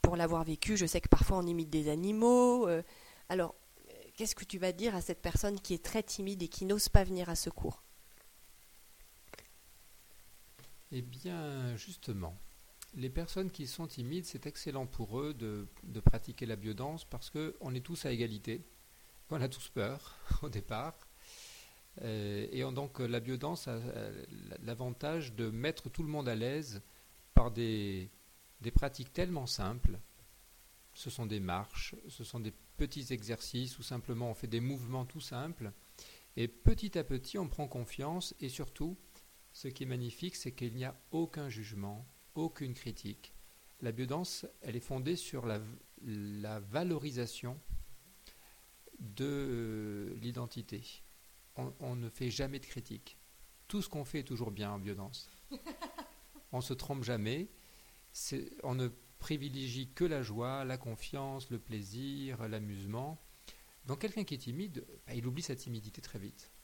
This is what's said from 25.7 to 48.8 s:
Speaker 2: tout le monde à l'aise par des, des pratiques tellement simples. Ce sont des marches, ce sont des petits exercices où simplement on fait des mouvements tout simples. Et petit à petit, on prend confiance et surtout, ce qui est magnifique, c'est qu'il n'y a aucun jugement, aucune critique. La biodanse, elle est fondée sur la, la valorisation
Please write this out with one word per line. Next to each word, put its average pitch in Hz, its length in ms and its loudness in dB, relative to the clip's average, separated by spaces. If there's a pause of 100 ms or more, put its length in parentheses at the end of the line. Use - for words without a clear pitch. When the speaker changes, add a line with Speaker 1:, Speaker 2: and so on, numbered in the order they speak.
Speaker 2:
tout - 120 -2
le 151 60 0
monde 147 200 0
à 117 60 2
l'aise 120 460 0 (540)
par 117 160 12
des, 104 600 0 (500)
des 117 100 -4
pratiques 131 420 -2
tellement 170 340 0
simples. 104 520 2 (960)
Ce - 160 -8
sont 117 160 -4
des 104 140 0
marches, 92 540 -2 (140)
ce 127 160 -12
sont 120 160 -6
des 107 120 -4 (240)
petits 139 360 0
exercices 117 640 -4
où 120 40 -10
simplement 120 480 -2
on 107 40 -4
fait - 120 -6
des 117 140 0
mouvements 127 460 -2
tout 151 140 -10
simples. 127 520 -6 (640)
Et 117 120 2
petit 208 500 8
à 151 60 2
petit, 135 340 -2
on 170 100 0
prend 143 200 -2
confiance 139 720 -2
et 139 100 -4
surtout, 156 460 -4 (560)
ce - 160 -8
qui 127 140 -8
est 131 40 -4
magnifique, 123 500 -4
c'est 127 160 -6
qu'il 117 220 -4
n'y 127 120 -4
a 135 120 -8 (120)
aucun 160 400 -2
jugement, 107 560 -6 (280)
aucune 156 380 -2
critique. - 600 -8 (480)
La 120 100 0
biodanse, 139 540 -2 (160)
elle 120 140 -4
est 117 40 -2
fondée 135 360 0
sur 131 280 -6
la, 107 160 0 (420)
la 104 580 -4
valorisation 131 1000 -2 (1400)